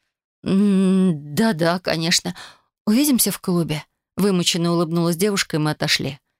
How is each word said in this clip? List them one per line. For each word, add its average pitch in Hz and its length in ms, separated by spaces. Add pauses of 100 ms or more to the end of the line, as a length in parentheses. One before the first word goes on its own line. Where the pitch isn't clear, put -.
(440)
"М, 190 920
да-да, 175 440
конечно. 165 560 (500)
Увидимся 240 460
в - 80
клубе", 160 440 (320)
вымученно 175 560
улыбнулась 170 460
девушка, 196 400
и - 20
мы 151 120
отошли. 139 480 (200)